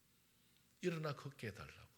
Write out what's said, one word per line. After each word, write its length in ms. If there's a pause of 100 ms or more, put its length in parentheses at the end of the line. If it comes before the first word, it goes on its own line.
(800)
일어나 340
걷게 340
해달라고. 500